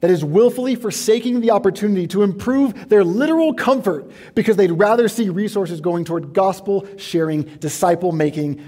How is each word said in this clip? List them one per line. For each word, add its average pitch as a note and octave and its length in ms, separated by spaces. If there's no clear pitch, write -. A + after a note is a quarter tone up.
that F3 100
is E3 140
willfully A#3+ 500
forsaking A#3+ 640
the A3+ 100
opportunity G3 560
to F#3+ 160
improve B3 640
their G#3 140
literal D4+ 520
comfort G3+ 560
because G#3+ 220
they'd F#3 140
rather G#3 380
see G#3+ 220
resources F3+ 500
going E3+ 240
toward D#3 300
gospel-sharing, F#3 1080
disciple-making D#3 1300